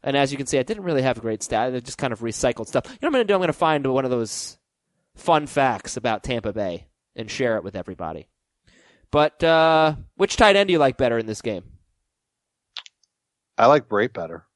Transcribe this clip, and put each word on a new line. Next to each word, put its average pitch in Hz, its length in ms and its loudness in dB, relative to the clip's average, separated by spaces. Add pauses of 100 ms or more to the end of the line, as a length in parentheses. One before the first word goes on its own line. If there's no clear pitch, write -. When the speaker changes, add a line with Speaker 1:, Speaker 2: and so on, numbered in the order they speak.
Speaker 1:
And 139 160 -2
as 139 140 2
you 139 80 -8
can 135 80 -6
see, 143 100 -2
I 127 60 0
didn't 214 200 -6
really 151 200 0
have 123 160 0
a - 20 -14
great 110 220 -4
stat. 120 320 -2
I 127 40 -4
just - 200 -14
kind 131 120 -2
of 110 100 -8
recycled 117 480 -4
stuff. 131 180 -2
You - 60 -18
know - 80 -20
what 285 80 -2
I'm - 20 -2
gonna 247 140 2
do? 202 100 2
I'm 185 60 0
gonna 165 120 0
find 156 320 2
one 131 180 0
of 127 60 -2
those 117 460 -4 (600)
fun 151 320 0
facts 131 500 -2
about 110 260 -4
Tampa 110 300 -6
Bay 95 340 -6 (260)
and 113 160 -12
share 117 280 -2
it 82 60 -6
with 98 120 -12
everybody. 85 540 -10 (840)
But, 147 320 2
uh, 160 520 4 (200)
which - 220 0
tight 208 180 8
end 202 140 4
do - 20 2
you 170 80 4
like 135 160 4
better 120 220 0
in 113 80 -2
this 107 160 -8
game? 98 220 -6 (1900)
Speaker 2:
I 113 80 4
like 143 240 4
Brate 107 240 0
better. 82 320 -12 (100)